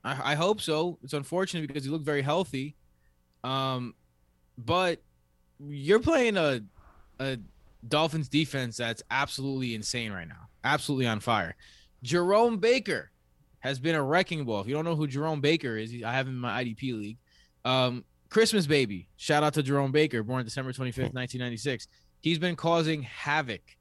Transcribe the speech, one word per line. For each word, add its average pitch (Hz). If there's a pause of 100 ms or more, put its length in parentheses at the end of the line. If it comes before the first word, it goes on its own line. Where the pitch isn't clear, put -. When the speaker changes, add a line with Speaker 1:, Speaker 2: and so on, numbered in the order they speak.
Speaker 1:
I, 135
I -
hope 190
so. 160
It's -
unfortunate 160
because 139
he 135
looked 151
very 147
healthy. 147 (680)
Um, 131 (640)
but 170 (580)
you're 147
playing 247
a, 143 (580)
a 131 (480)
Dolphins 156
defense 139
that's 117
absolutely 131
insane 110
right 87
now. 78 (140)
Absolutely 135
on 110
fire. 101 (460)
Jerome 190
Baker 208 (480)
has 135
been 160
a 147
wrecking 160
ball. 110
If 98
you 131
don't 156
know 170
who 151
Jerome 143
Baker 143
is, 113
he, 120
I 117
have 131
him 131
in 123
my 120
I 123
D 113
P 131
league. 107 (480)
Um, 127 (240)
Christmas 214
baby. 113
Shout 151
out 151
to 151
Jerome 139
Baker, 143
born 127
December 131
twenty-fifth, 131
Speaker 2:
Hmm. 131
Speaker 1:
nineteen 127
ninety-six. 123 (320)
He's 160
been 175
causing 160
havoc 143 (200)